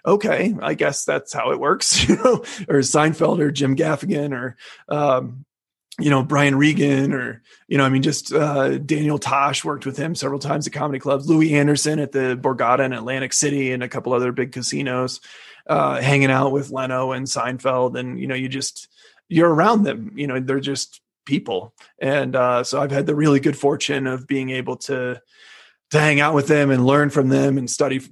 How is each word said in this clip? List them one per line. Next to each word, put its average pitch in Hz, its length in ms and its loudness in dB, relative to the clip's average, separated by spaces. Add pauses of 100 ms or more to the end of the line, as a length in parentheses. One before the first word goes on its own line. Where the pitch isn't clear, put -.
okay, 208 540 2
I 151 140 -2
guess 147 300 -2
that's 147 280 -4
how 127 180 -2
it 131 80 -2
works, - 460 0
<laughs> 117 40 -2
you - 80 6
know, 233 280 0 (240)
or 143 120 2
Seinfeld 156 600 2
or 147 100 2
Jim 135 240 0
Gaffigan 147 580 -2
or, 123 240 -8 (320)
um, 131 560 -2 (560)
you 147 100 2
know, 135 140 4
Brian 143 320 4
Regan 143 560 2
or, 120 300 -6 (260)
you 139 100 2
know, 135 60 6
I 135 40 4
mean, 135 140 2
just, 147 300 -4
uh, 139 460 0
Daniel 147 400 -2
Tosh, 139 460 0
worked 143 220 -6
with 123 100 -8
him 156 200 -6
several 139 240 -6
times 147 260 -4
at 160 60 -10
comedy 143 260 -4
clubs, 139 300 -2
Louis 156 260 4
Anderson 147 460 2
at 139 100 -4
the 127 260 -2
Borgata 127 480 2
in 131 80 -2
Atlantic 127 400 -6
City 143 380 0
and 127 100 -4
a 123 80 -6
couple 127 240 -4
other 123 200 0
big 127 180 -4
casinos, 127 680 -4 (480)
uh, 143 320 0
hanging 135 320 4
out 135 180 2
with 139 200 -4
Leno 131 420 -4
and 131 160 -8
Seinfeld. 127 680 -2
And, 123 220 -8
you 127 80 -8
know, 131 80 -4
you 131 140 -6
just, - 400 -10 (400)
you're 165 260 4
around 202 300 4
them, 113 320 -4
you 143 100 -6
know, 131 140 -2
they're 135 180 -2
just 135 420 -8 (260)
people. 113 460 -4 (280)
And, 135 340 0
uh, 123 300 2
so 143 180 -2
I've 143 80 -2
had 139 160 -2
the 151 80 0
really 147 240 4
good 143 180 0
fortune 139 520 -2
of 127 180 -8
being 135 240 -4
able 127 280 -6
to, 123 440 -6 (680)
to 151 100 2
hang 151 180 4
out 151 160 2
with 143 140 2
them 147 220 4
and 127 140 4
learn 143 240 4
from 139 200 2
them 135 280 2
and 123 140 -4
study, 135 300 -2 (120)